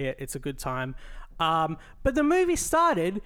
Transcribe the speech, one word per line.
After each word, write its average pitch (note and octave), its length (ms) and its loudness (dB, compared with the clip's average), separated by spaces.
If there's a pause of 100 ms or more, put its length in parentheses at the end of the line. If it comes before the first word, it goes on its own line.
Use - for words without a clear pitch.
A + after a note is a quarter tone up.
it. C3 140 -4
It's C3+ 160 -8
a C#3 40 -8
good C3+ 200 -8
time. C3 360 -6 (440)
Um, D#3+ 380 2 (260)
but C4+ 100 2
the D4 100 4
movie F4 340 4
started G#3+ 680 2